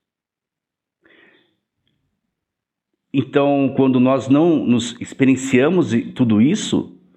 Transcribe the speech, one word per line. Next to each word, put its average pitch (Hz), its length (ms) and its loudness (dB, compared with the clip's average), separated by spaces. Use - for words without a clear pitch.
Então, 139 560 -2
quando 131 240 2
nós 127 300 0
não 147 380 2
nos 117 340 -2
experienciamos 131 920 0
e 117 80 0
tudo 110 400 0
isso, - 580 -2